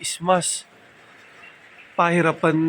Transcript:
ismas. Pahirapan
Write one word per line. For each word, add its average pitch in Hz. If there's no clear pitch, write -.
ismas. -
Pahirapan 165